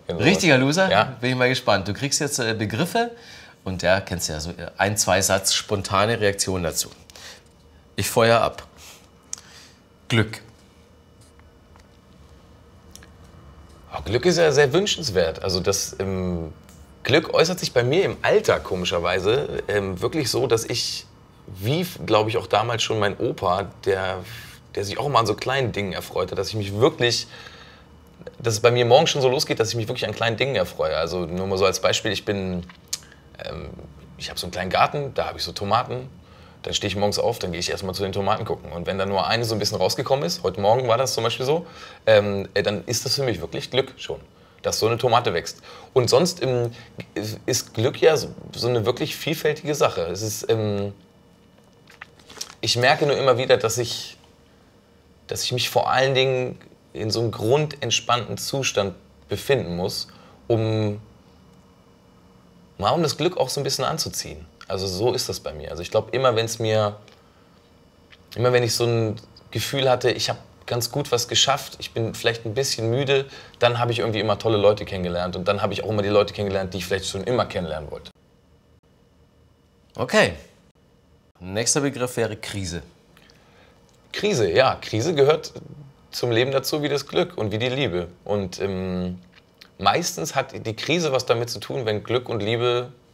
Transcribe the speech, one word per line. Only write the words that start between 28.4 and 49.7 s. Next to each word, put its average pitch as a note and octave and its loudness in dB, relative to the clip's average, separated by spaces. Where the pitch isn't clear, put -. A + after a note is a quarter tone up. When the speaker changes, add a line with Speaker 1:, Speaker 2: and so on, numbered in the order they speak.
Speaker 1:
es G#2+ -4
bei A#2+ 6
mir B2 4
morgens C3+ 8
schon C#3+ -2
so C3 6
losgeht, B2 0
dass G#2+ 0
ich A#2 -4
mich A2 -4
wirklich - -4
an G#2 -6
kleinen A2+ 0
Dingen C3 0
erfreue. D#2 -2
Also E2+ -2
nur F2+ -4
mal F#2+ 0
so G2 4
als F#2 2
Beispiel, G#2 0
ich - -6
bin, F#2+ -4
ähm, D#2 -12
ich - -10
hab - -12
so - -8
einen F2 -10
kleinen F2+ -4
Garten, C#3 2
da D#2+ -2
hab - -8
ich - -10
so F2 -6
Tomaten, A#2 -2
dann - -8
steh - -2
ich F#2+ -4
morgens G2+ 0
auf, G#2+ 0
dann F#2 -4
geh D#2+ -6
ich F2+ -4
erstmal F2+ -6
zu G2+ -4
den F#2+ -4
Tomaten G2 -2
gucken. - -8
Und E2+ -8
wenn F#2+ -2
da F#2+ -2
nur G2 0
eine A#2 0
so A2 -2
ein - -2
bisschen G#2 -2
rausgekommen C#3 0
ist, F3 -4
heute F#2+ -2
Morgen A#2 4
war A2+ 4
das B2+ -2
zum A2+ 0
Beispiel B2 -2
so, D#3+ 2
ähm, G2+ 6
äh, G2+ 2
dann G#2 -2
ist - -4
das B2+ -2
für C#3 -2
mich A#2 -2
wirklich - -8
Glück B2+ 0
schon, - -10
dass G2 -2
so G#2+ 2
eine A#2 0
Tomate A2+ 2
wächst. - -6
Und A#2+ 4
sonst, E3+ 2
ähm, A#2+ 0
ist, G#2+ -6
ist - -2
Glück - 0
ja D#3 8
so, F2 -4
so A#2 -2
eine A#2 2
wirklich B2 0
vielfältige D3 -2